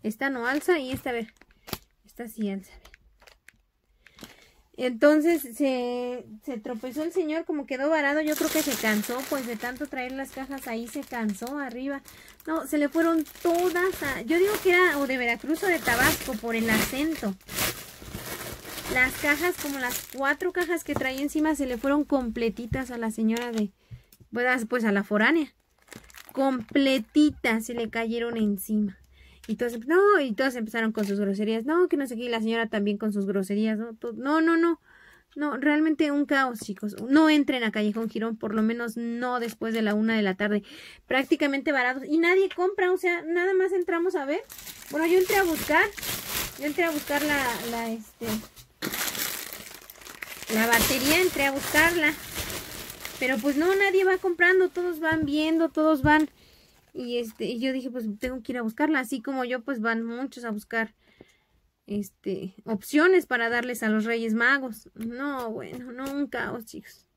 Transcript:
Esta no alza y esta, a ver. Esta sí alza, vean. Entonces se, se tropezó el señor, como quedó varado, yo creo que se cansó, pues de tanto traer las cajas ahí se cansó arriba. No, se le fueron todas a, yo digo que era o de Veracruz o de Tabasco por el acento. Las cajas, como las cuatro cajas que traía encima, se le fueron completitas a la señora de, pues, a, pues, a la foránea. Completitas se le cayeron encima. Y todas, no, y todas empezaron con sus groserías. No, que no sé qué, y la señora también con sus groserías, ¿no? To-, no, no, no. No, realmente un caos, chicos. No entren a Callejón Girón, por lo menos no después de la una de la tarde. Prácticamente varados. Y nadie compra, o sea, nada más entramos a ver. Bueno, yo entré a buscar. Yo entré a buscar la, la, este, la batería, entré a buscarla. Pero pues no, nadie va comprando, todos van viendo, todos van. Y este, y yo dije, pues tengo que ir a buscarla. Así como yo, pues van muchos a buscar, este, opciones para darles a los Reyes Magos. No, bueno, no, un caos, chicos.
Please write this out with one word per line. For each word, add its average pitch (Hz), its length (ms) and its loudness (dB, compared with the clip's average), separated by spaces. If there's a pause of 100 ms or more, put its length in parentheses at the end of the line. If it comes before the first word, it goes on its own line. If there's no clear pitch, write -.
Esta 220 260 -4
no 247 180 -4
alza 294 320 2
y 262 120 -6
esta, 262 200 -6
a 240 40 -4
ver. 233 180 -6 (720)
Esta 233 240 -16
sí 214 220 -4
alza, 190 220 -10
vean. - 200 -20 (1800)
Entonces 294 680 4
se, 247 840 -2 (200)
se 254 140 -6
tropezó 247 440 -8
el 330 100 -4
señor, 330 320 -2
como 302 220 -4
quedó 269 240 -2
varado, 302 320 2
yo 302 120 0
creo 302 140 -2
que 311 140 2
se 277 120 0
cansó, 220 540 0
pues 269 180 -4
de 240 80 -6
tanto 247 320 -6
traer 254 260 -8
las 269 180 -8
cajas 262 360 -10
ahí 233 220 -6
se 277 140 -8
cansó 233 560 -4
arriba. 269 420 -6 (460)
No, 311 200 -2
se 302 120 0
le 294 100 2
fueron 330 340 4 (200)
todas 349 600 2
a, 262 200 -4
yo 311 160 2
digo 403 140 4 (100)
que 381 80 4
era 349 260 6
o 277 100 0
de 262 120 0
Veracruz 247 440 0
o 403 40 0
de 349 120 2
Tabasco 254 540 2
por 226 240 -4
el 226 140 0
acento. 233 640 0 (1600)
Las 254 260 2
cajas, 302 420 2
como 285 160 -4
las 247 380 -6
cuatro 294 360 0
cajas 349 320 -2
que 285 100 -4
traía 262 260 -4
encima, 302 340 0
se 277 120 -2
le 247 100 -4
fueron 277 280 2
completitas 240 840 -2
a 247 60 -10
la 226 140 -4
señora 226 420 0
de, 214 200 -2 (600)
pues, 240 140 0
a, 254 200 0
pues, 240 180 -2
a 220 60 4
la 202 140 2
foránea. 254 500 2 (800)
Completitas 262 1300 2
se 247 80 -8
le 226 160 -4
cayeron 233 480 -2
encima. 208 600 0 (500)
Y 220 80 -2
todas, 240 300 -4
no, 381 340 6
y 262 140 -2
todas 262 200 0
empezaron 226 380 -2
con 214 120 0
sus 196 140 -2
groserías. 208 460 0
No, 339 240 2
que 339 80 2
no 277 100 -2
sé 240 80 -8
qué, 226 80 -6
y 247 60 -4
la 226 120 -2
señora 226 280 0
también 202 280 0
con 214 160 -2
sus 202 140 -2
groserías, 202 500 0
¿no? 226 180 -8
To-, 233 180 -10
no, 277 280 0
no, 330 160 4
no. 339 240 2 (540)
No, 294 220 -2
realmente 302 560 2
un 285 140 2
caos, 269 340 0
chicos. 208 340 -8 (140)
No 311 200 8
entren 277 360 4
a 220 80 0
Callejón 214 360 0
Girón, 226 280 -4
por 220 180 -4
lo 220 80 2
menos 233 340 0
no 240 440 -2
después 226 340 -4
de 226 80 0
la 208 120 2
una 220 200 2
de 214 80 2
la 190 140 0
tarde. 208 260 0 (440)
Prácticamente 277 640 0
varados. 262 360 0
Y 302 100 2
nadie 370 360 4
compra, 370 380 2
o 370 60 2
sea, 349 240 0
nada 349 300 0
más 370 200 2
entramos 349 420 0
a 285 120 -2
ver. 320 160 -2 (500)
Bueno, 320 160 2
yo 359 100 6
entré 381 180 4
a 392 60 6
buscar. 330 440 2 (760)
Yo 277 60 -4
entré 302 180 0
a 330 80 0
buscar 285 300 -2
la, 294 220 0 (280)
la, 233 180 -4
este, 226 360 -10 (2250)
la 220 140 4
batería, 262 520 4
entré 330 260 2
a 277 40 4
buscarla. 302 640 4 (1040)
Pero 262 200 0
pues 269 180 0
no, 349 180 4
nadie 392 300 4
va 370 140 4
comprando, 359 500 4
todos 349 320 -4
van 320 240 2
viendo, 311 440 2
todos 311 340 2
van. 302 260 6 (640)
Y 240 220 -6
este, 226 300 -6
y 233 120 -4
yo 262 140 -2
dije, 262 180 -4
pues 240 140 -6 (140)
tengo 254 240 -6
que 262 100 -8
ir 247 60 -4
a 233 40 -4
buscarla. 277 380 2
Así 247 220 -4
como 262 240 -2
yo, 247 160 -2
pues 262 180 -4
van 226 240 0
muchos 240 400 -8
a 233 60 -6
buscar, 220 440 -4 (920)
este, 196 680 -6 (100)
opciones 302 600 4
para 233 240 -2
darles 240 340 -2
a 220 60 2
los 214 160 2
Reyes 226 300 0
Magos. 254 600 0
No, 240 560 -6
bueno, 247 420 -10
no, 262 200 -10
un 285 140 -2
caos, 240 400 -6
chicos. - 400 -18 (100)